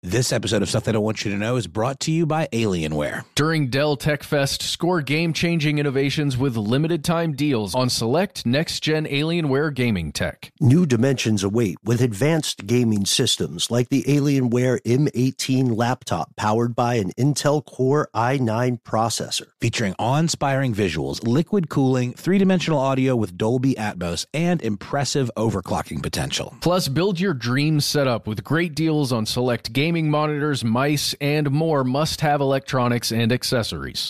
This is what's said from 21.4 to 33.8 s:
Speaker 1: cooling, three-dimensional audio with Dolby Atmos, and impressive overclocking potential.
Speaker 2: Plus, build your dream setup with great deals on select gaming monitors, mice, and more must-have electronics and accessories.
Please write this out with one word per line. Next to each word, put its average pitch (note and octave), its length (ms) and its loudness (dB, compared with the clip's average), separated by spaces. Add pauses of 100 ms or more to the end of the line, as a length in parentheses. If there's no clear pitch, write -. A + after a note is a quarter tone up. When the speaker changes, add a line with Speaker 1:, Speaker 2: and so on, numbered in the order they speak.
Speaker 1:
cooling, B2+ 460 0
three-dimensional F#3 640 2
audio C3 360 2
with G2+ 220 -2
Dolby B2 380 2
Atmos, F2+ 580 -4
and E3+ 300 0
impressive B2+ 720 -2
overclocking F#2+ 640 -2
potential. - 580 -6
Speaker 2:
Plus, F3 280 0
build E3 320 -2
your F#3 160 0
dream C3+ 440 0
setup C3 460 0
with G#3+ 180 -6
great E3 300 -2
deals D3+ 400 0
on A2 140 -2
select B2 440 -2
gaming C#3+ 200 0
monitors, D3+ 720 0
mice, C3+ 560 0
and C#3+ 320 0
more D3+ 320 2
must-have D3 560 0
electronics C3 720 0
and A#2 180 2
accessories. G#2+ 800 -2